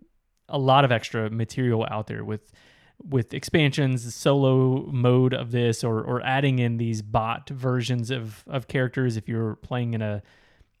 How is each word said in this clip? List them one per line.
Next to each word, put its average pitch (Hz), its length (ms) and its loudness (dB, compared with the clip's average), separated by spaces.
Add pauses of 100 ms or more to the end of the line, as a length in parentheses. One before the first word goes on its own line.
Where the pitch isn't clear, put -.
(500)
a - 100 -4
lot 135 260 6
of 123 60 2
extra 110 380 -2
material 113 600 -2
out 107 180 -6
there 107 180 -8
with, 107 260 -8 (560)
with 131 240 -2
expansions, 131 840 0
solo 131 720 4
mode 127 480 4
of 120 160 -6
this, 120 320 0
or, 110 180 0
or 123 220 -4
adding 135 340 2
in 120 200 0
these 113 260 -2
bot 110 460 -2
versions 123 600 -2
of, 113 380 -8
of 131 200 -6
characters. 127 500 0
If - 120 -8
you're 113 280 -2
playing 120 360 -4
in 110 80 -4
a, 104 220 -4 (580)